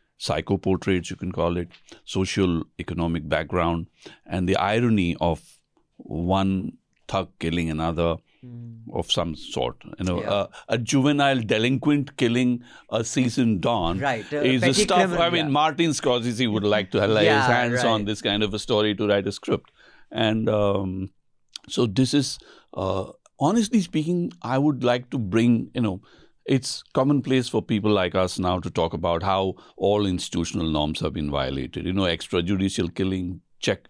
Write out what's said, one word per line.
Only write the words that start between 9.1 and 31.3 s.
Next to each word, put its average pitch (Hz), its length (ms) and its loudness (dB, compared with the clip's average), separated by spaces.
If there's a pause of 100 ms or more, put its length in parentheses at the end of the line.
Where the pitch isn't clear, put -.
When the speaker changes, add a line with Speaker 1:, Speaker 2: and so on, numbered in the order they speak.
Speaker 1:
some 82 240 -2
sort. 62 400 -6 (240)
You 92 40 -4
know, 90 160 -2
Speaker 2:
Yeah. - 120 -6
Speaker 1:
uh, 101 140 0 (220)
a 113 80 -2
juvenile 139 640 2
delinquent 127 720 0
killing 123 480 2 (260)
a 113 140 0
seasoned 117 560 2
don 95 400 0
Speaker 2:
Right, 123 320 -2
uh, 147 60 -4
Speaker 1:
is 131 240 2
the - 40 2
Speaker 2:
petty 139 160 4
Speaker 1:
stuff, 190 160 2
Speaker 2:
criminal, 175 240 2
Speaker 1:
I 170 80 2
mean, 170 140 0
Speaker 2:
yeah. 151 80 -2
Speaker 1:
Martin 156 380 2
Scorsese 123 640 0
would 104 120 0
like 104 260 2
to 101 160 4
lay 107 200 4
his - 0 -
Speaker 2:
Yeah, 139 200 4
Speaker 1:
hands 123 380 2
on 113 160 2
Speaker 2:
right. 101 60 -4
Speaker 1:
this 107 140 -4
kind 104 220 0
of 104 100 0
a 107 60 -4
story 107 380 0
to 107 100 -2
write 101 220 2
a - 20 0
script. - 400 -4 (400)
And, 110 380 0
um, 98 600 0 (580)
so - 180 0
this 123 280 0
is, 139 260 -2 (340)
uh, 95 380 -4 (260)
honestly 208 420 2
speaking, 175 520 -2 (100)
I 123 160 -2
would 143 240 2
like 123 280 0
to 139 80 -4
bring, 113 540 2
you 123 100 -2
know, 98 180 -2 (440)
it's - 380 -2 (120)
commonplace 131 540 2
for 113 140 -2
people 107 300 0
like 92 240 2
us 92 240 0
now 90 180 0
to 87 120 -8
talk 82 220 0
about 85 300 -2
how 95 320 0 (220)
all 101 280 2
institutional 90 640 -2
norms 76 300 -2
have 80 140 -4
been 73 180 -4